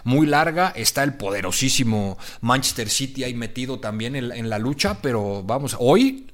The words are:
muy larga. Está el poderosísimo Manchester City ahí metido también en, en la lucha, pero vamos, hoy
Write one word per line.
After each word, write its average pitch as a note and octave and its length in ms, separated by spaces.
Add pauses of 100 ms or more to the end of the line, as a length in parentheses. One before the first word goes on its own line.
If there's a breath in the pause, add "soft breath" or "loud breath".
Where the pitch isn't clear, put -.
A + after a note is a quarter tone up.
muy C#3 220
larga. E3 480
Está A2+ 280
el C#3 160
poderosísimo G2+ 1000 (240 loud breath)
Manchester B2 480
City C3+ 360
ahí B2 100
metido B2 440
también A2 380
en, B2 160
en A#2 160
la G#2+ 100
lucha, C#3+ 440
pero G2+ 400
vamos, A#2+ 380
hoy A3+ 540